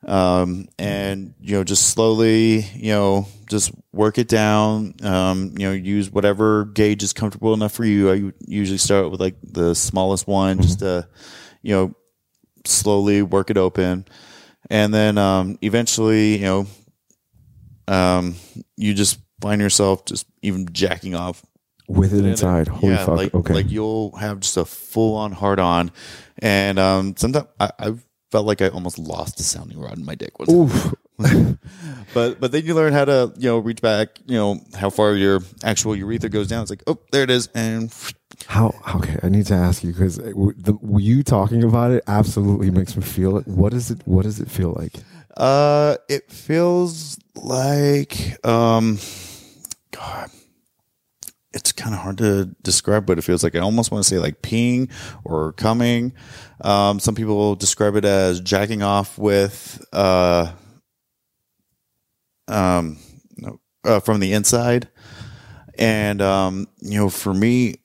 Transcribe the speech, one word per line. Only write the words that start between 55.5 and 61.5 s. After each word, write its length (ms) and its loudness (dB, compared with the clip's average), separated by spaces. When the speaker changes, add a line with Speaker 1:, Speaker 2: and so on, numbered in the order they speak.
Speaker 1:
coming. 600 0
Um, 380 4
some 160 -2
people 400 0
describe 400 0
it 100 0
as 340 2
jacking 420 -2
off 380 0
with, 640 0
uh, 580 4